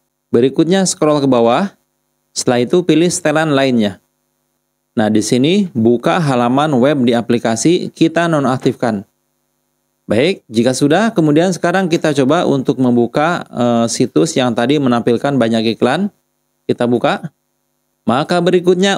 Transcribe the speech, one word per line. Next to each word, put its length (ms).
Berikutnya 560
scroll 380
ke 80
bawah. 400
Setelah 260
itu 220
pilih 240
setelan 480
lainnya. 480
Nah, 160
di 120
sini 520
buka 480
halaman 560
web 280
di 80
aplikasi 800
kita 320
nonaktifkan. 800
Baik, 400
jika 240
sudah, 400
kemudian 400
sekarang 400
kita 320
coba 240
untuk 320
membuka, 680
eh, 460
situs 420
yang 220
tadi 240
menampilkan 560
banyak 400
iklan. 340
Kita 220
buka. 420
Maka 320
berikutnya 580